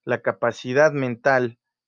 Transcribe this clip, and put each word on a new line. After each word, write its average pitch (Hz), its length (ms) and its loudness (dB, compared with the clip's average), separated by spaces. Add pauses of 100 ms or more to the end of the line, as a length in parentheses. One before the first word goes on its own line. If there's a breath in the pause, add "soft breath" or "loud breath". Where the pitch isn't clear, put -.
la 123 180 -4
capacidad 127 680 0
mental 127 680 -2 (280)